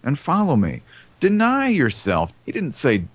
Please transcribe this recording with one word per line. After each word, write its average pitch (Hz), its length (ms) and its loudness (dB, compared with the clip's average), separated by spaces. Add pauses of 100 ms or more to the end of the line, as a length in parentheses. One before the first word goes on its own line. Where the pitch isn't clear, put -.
and 139 140 -2
follow 185 380 0
me." 82 260 0 (360)
Deny 226 500 2
yourself. 107 640 0 (100)
He - 80 -8
didn't 160 220 -6
say 107 300 0 (100)